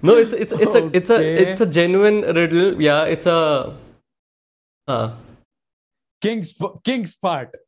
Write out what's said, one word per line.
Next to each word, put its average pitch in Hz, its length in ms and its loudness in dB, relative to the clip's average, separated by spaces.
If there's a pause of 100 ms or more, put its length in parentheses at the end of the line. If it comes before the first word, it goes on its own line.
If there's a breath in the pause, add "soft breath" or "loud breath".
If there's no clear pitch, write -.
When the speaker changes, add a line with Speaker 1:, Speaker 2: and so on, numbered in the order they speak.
Speaker 1:
No, 196 140 6
it's, 226 160 2
it's, 208 200 -6
it's 214 240 0
a, 160 100 2 (100)
it's 180 140 0
a, 233 60 6
Speaker 2:
Okay. 165 340 2
Speaker 1:
it's 190 100 -4
a 226 60 2
genuine 185 560 2
riddle. 170 580 0
Yeah, 151 240 2
it's 160 220 -4
a, 156 480 0 (1120)
uh, 113 240 -4 (1120)
Speaker 2:
King's, 208 320 -4 (300)
king's 233 300 -4
fart. 151 400 -6 (140)